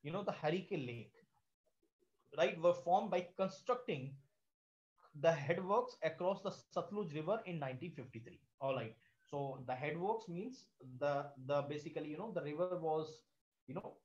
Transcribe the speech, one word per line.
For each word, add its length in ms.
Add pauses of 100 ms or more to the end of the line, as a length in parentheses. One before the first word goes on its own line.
you 80
know, 100
the 100
Harike 380
Lake, 420 (1300)
right, 220
were 140
formed 360
by 160 (100)
constructing 760 (1040)
the 100
headworks 640 (120)
across 380
the 80
Satluj 640
River 320
in 120
nineteen 340
fifty-three. 480 (200)
All 160
right. 180 (280)
So 440
the 60
headworks 560
means 380 (340)
the, 260 (200)
the 160
basically, 480
you 80
know, 160
the 80
river 380
was, 420 (440)
you 80
know 200 (100)